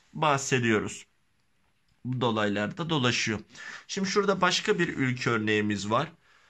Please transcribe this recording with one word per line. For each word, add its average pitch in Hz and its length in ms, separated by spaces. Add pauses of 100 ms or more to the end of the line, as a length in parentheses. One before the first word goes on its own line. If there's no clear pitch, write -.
(140)
bahsediyoruz. 131 920 (1000)
Bu 127 160
dolaylar 104 560
da 170 120
dolaşıyor. 120 500 (480)
Şimdi 190 220
şurada 196 320
başka 180 380
bir 170 80
ülke 127 420
örneğimiz 107 600
var. 131 180 (420)